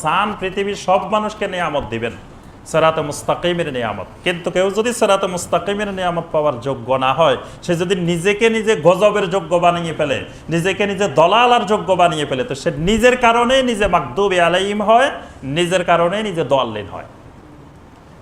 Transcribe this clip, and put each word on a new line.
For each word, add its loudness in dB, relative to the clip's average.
চান -2
পৃথিবীর -4
সব 0
মানুষকে -2
নিয়ামত -4
দিবেন, -4
সিরাতে 2
মুস্তাকিমের -4
নিয়ামত। -4
কিন্তু -4
কেউ 0
যদি -2
সিরাতে 2
মুস্তাকিমের -2
নিয়ামত -4
পাওয়ার 0
যোগ্য -4
না 2
হয়, 4
সে -2
যদি -2
নিজেকে 0
নিজে 0
গজবের 4
যোগ্য -2
বানিয়ে 0
ফেলে, -2
নিজেকে 0
নিজে -2
দলালার 4
যোগ্য 0
বানিয়ে 2
ফেলে, -2
তো -8
সে -4
নিজের 2
কারণেই 2
নিজে 0
মাগদুবি 0
আলাইহিম 2
হয়, 4
নিজের 0
কারণেই 2
নিজে -2
দলিল 0
হয়। -12